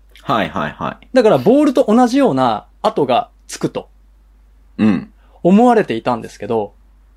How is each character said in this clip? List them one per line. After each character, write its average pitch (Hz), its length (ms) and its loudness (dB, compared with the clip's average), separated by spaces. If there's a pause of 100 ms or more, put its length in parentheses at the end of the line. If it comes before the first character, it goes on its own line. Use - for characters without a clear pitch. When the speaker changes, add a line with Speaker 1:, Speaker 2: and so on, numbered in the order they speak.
(220)
Speaker 1:
は 117 200 -2
い 80 60 -4
は 73 200 -6
い 73 40 -10
は - 280 -10
い。 - 120 -20
Speaker 2:
だ 254 100 2
か 220 60 2
ら 156 100 4
ボ 247 240 2
ー 302 40 2
ル 269 80 0
と 277 120 2
同 240 220 2
じ 262 100 -2
よ 240 140 2
う - 20 -2
な 123 320 -2 (160)
跡 180 240 -2
が 120 240 -2 (160)
つ - 120 -16
く 151 120 -6
と、 - 180 -12 (880)
Speaker 1:
う 104 80 -2
ん。 - 280 -2 (320)
Speaker 2:
思 196 200 4
わ 240 120 4
れ 208 80 2
て 117 100 -6
い 113 80 -8
た 123 140 -2
ん 110 40 -12
で 92 80 -14
す - 80 -20
け 101 120 -12
ど、 110 260 -4 (420)